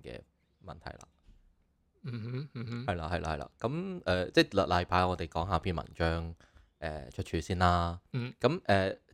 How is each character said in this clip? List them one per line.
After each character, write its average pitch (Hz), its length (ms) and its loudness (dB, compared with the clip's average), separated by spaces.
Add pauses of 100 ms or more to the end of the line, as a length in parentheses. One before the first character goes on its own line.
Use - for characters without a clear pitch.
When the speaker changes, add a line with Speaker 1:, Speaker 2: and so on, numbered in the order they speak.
Speaker 1:
嘅 - 180 -12 (460)
問 80 140 -12
題 - 120 -12
啦。 - 160 -18 (960)
Speaker 2:
嗯 120 200 -8
哼， 127 300 -8
嗯 117 120 -8
哼。 120 220 -8
Speaker 1:
係 98 80 0
啦， 80 180 -6
係 85 60 0
啦， 80 140 -4
係 76 40 -4
啦。 67 220 -8
噉， 175 420 -4
誒， 90 300 0
即 165 140 6
係 95 200 2
例， 87 140 4
例 90 60 0
牌 90 200 4
我 90 120 2
哋 82 100 -4
講 85 200 -2
下 90 120 2
篇 87 160 -2
文 73 180 -6
章， 82 420 0 (440)
誒， 76 320 -8
出 - 120 -4
處 - 180 -2
先 87 180 -2
啦。 87 400 4 (140)
Speaker 2:
嗯。 123 260 -4
Speaker 1:
噉， 156 240 2
誒， 98 340 2 (160)